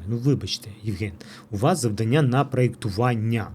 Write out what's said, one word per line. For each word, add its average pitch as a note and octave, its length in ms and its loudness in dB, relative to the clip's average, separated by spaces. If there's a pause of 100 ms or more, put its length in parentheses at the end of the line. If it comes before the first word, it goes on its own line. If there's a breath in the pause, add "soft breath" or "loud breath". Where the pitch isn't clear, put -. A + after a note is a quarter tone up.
Ну, A#2 100 -2
вибачте, A#2 540 0 (120)
Євген, G#2 300 -4 (380 loud breath)
у G#2 60 -2
вас D3 240 2
завдання A2+ 400 2
на C3 240 4
проєктування. A2+ 1080 0